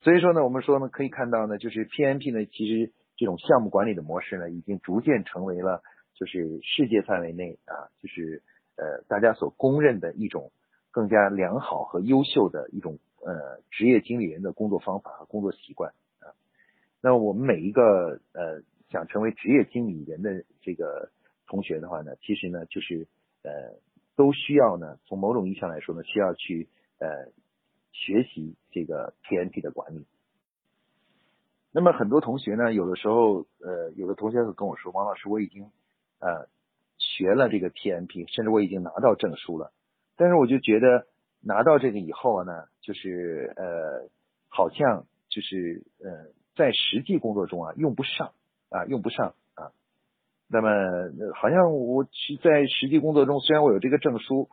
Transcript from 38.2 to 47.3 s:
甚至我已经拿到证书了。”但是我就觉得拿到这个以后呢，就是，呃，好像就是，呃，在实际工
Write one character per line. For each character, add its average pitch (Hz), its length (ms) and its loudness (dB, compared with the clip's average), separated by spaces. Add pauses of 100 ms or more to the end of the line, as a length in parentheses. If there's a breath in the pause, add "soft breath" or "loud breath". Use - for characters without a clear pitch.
甚 117 160 -6
至 107 60 0
我 110 100 4
已 98 80 0
经 95 140 -6
拿 85 80 -8 (100)
到 117 160 6
证 85 200 -4
书 85 220 -10
了。” 76 140 -12 (440)
但 175 120 4
是 175 80 6
我 139 100 6
就 131 120 2
觉 113 220 4
得 123 260 6 (340)
拿 107 240 0
到 156 140 6
这 123 140 0
个 104 60 -6
以 80 140 -8
后 104 320 -2
呢， 82 220 -12 (140)
就 101 140 -10
是， 87 600 -8
呃， 80 520 -8 (400)
好 90 220 0
像 120 360 0 (220)
就 - 140 -8
是， 87 420 -8 (180)
呃， 80 280 -16 (260)
在 143 160 4
实 - 300 -2
际 170 160 0
工 107 160 -4